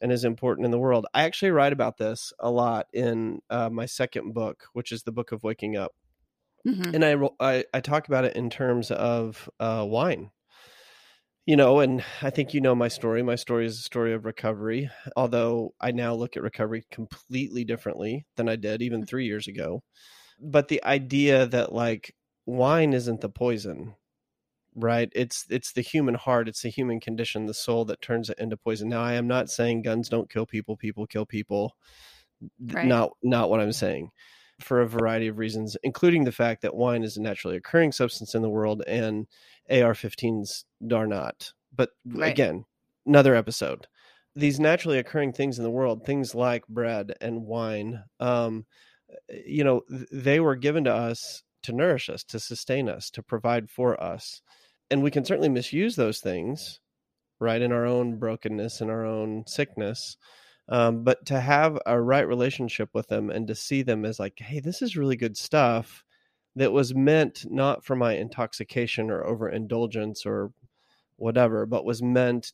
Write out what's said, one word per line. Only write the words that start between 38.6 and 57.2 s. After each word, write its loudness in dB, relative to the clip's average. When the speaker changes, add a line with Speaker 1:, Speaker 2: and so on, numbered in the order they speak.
Speaker 1:
and -2
A 6
R 6
fifteens -4
are 2
not. -6
But 0
Speaker 2:
Right. -4
Speaker 1:
again, 0
another 8
episode. -2
These 2
naturally 2
occurring -2
things -2
in -4
the -2
world, 0
things -2
like 0
bread -4
and -6
wine, -6
um, 0
you 0
know, 4
th-, -10
they 2
were 4
given 2
to 2
us -4
to -8
nourish 0
us, -10
to -10
sustain -4
us, -8
to -14
provide -2
for 0
us. -10
And 4
we 4
can 2
certainly 2
misuse 0
those 0
things, -6